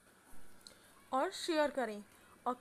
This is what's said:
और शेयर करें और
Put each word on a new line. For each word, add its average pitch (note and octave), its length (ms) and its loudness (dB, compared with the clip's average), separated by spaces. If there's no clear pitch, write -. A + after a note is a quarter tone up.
और D#4 200 2
शेयर D4+ 380 2
करें A3 320 -4
और B3 160 2